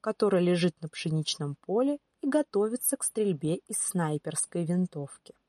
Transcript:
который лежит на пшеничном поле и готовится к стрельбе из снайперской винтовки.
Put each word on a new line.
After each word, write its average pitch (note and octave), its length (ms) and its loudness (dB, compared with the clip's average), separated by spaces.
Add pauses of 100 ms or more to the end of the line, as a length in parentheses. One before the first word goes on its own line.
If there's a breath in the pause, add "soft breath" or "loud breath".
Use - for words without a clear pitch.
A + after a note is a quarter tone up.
который G3+ 420 2
лежит F3 380 2
на D#3+ 80 -10
пшеничном D#3 640 -4
поле C4 460 0 (200)
и C#4+ 80 -2
готовится B3 720 0
к - 40 -8
стрельбе E3+ 520 0 (120)
из - 120 -8
снайперской D#3 880 -2
винтовки. F3 680 -4 (140)